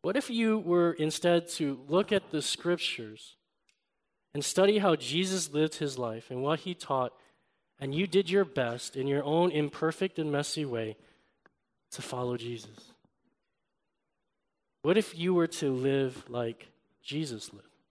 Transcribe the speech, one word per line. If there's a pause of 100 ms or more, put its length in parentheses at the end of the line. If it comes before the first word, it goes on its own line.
What
if
you
were
instead
to
look
at
the
scriptures (960)
and
study
how
Jesus
lived
his
life
and
what
he
taught, (640)
and
you
did
your
best
in
your
own
imperfect
and
messy
way (960)
to
follow
Jesus? (1900)
What
if
you
were
to
live
like (340)
Jesus
lived? (220)